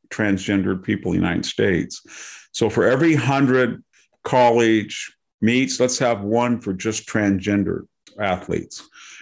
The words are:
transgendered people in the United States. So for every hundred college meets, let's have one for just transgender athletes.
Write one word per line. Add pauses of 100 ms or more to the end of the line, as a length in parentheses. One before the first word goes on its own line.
(100)
transgendered
people
in
the
United
States. (500)
So
for
every
hundred (400)
college (280)
meets,
let's
have
one
for
just
transgender (380)
athletes. (340)